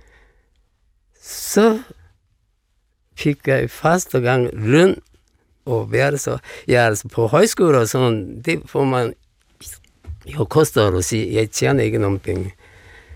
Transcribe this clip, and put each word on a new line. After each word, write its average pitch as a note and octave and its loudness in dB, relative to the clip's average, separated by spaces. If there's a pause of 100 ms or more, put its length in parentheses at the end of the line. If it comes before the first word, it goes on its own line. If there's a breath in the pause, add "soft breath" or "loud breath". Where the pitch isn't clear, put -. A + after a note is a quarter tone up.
(1200 soft breath)
Så - 0 (1300)
fik D3 -2
jeg B2+ 0
første D#3+ 0
gang B2 0
løn C3+ 2 (640)
og A2 -4
værelse. B2+ -2 (300 loud breath)
Ja, A#2+ 4
altså A2 -2
på A#2 0
højskole E3 4
og A2+ 2
sådan, A2 -2
det D#3+ -4
får - -2
man B2+ -2 (1120)
jo C#3+ -6
koster G#2+ 2
at F#2 -2
sige, G#2+ -4
jeg A2 0
tjener C3 0
ikke A2 0
nogen G2 -2
penge. F#2 -6 (600 soft breath)